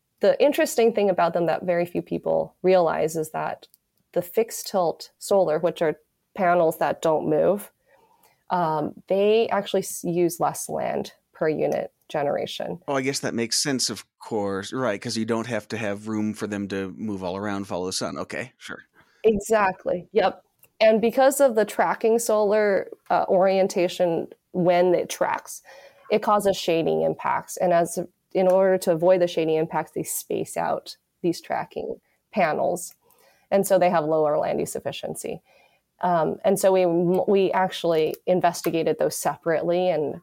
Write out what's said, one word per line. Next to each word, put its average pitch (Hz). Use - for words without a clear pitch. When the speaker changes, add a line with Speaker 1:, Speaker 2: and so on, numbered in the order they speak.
Speaker 1:
the 202
interesting 277
thing 208
about 170
them 170
that 160
very 175
few 170
people 160
realize 165
is 156
that -
the 180
fixed -
tilt 175
solar, 170
which 170
are 151
panels 175
that 143
don't 156
move, 165
um, 156
they 208
actually 196
s-, -
use 170
less 151
land 135
per 160
unit 151
generation. -
Speaker 2:
Oh, 139
I 135
guess 135
that 123
makes 113
sense, 135
of 104
course. 101
Right, 113
'cause 113
you 110
don't 113
have 117
to 113
have 104
room 107
for 110
them 101
to 98
move 98
all 92
around, 101
follow 92
the 95
sun. 85
Okay, 107
sure. -
Speaker 1:
Exactly. 202
Yep. 185
And 220
because 262
of 269
the 214
tracking 220
solar, 214
uh, 175
orientation, 185
when 180
it -
tracks, -
it 208
causes 202
shading 160
impacts. -
And 180
as, 170
in 185
order 190
to 185
avoid 175
the 175
shading 160
impacts, 160
they 160
space -
out -
these 170
tracking -
panels. 170
And 196
so 190
they 180
have 165
lower 156
land 151
use 143
efficiency. -
Um, 160
and 190
so 190
we, 185
we 180
actually 170
investigated 165
those 156
separately 170
and 156